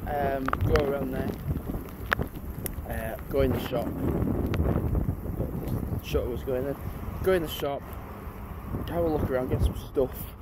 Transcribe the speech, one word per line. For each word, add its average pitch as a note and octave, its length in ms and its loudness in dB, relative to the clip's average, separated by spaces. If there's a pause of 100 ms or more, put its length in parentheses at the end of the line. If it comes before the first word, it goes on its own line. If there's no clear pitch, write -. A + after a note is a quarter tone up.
Um, C#3 400 0
go D3+ 400 4
around C#3 260 0
there. C3 200 -2 (1600)
Uh, A2+ 260 -2 (140)
go C#3 120 4
in C3+ 100 6
the A#2+ 160 2
shop. A#2 200 0 (2250)
Shutter A#2+ 240 0
was A#2+ 140 -2
going C3 220 0
in. C#3 100 -2 (480)
Go F#3 100 6
in F#3 80 6
the D#3 60 -2
shop. C#3 340 -2 (1080)
Have E3+ 140 0
a E3+ 40 4
look D#3 220 2
around, B2+ 200 2
get - 120 2
some - 160 4
stuff. - 340 2 (300)